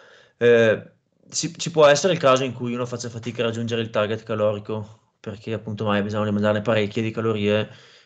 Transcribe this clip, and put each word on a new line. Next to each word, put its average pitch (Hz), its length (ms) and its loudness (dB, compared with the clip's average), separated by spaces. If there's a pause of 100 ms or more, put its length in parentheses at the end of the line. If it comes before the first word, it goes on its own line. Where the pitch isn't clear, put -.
(380)
eh, 117 540 4 (360)
si, - 280 -8
ci - 140 -6
può 151 160 6
essere 147 280 4
il 147 40 -4
caso 131 240 4
in 127 120 -4
cui 120 200 -6
uno 123 120 -6
faccia 123 240 -10
fatica 117 320 -8
a 113 40 0
raggiungere 117 360 -4
il 113 80 -6
target 107 340 -2
calorico, 107 960 -4
perché 110 320 -12
appunto 107 320 -8
mai 101 180 0
bisogna 107 300 -4
mangiarne 104 300 0
parecchie 110 400 -2
di 110 100 -4
calorie, 107 560 -2 (380)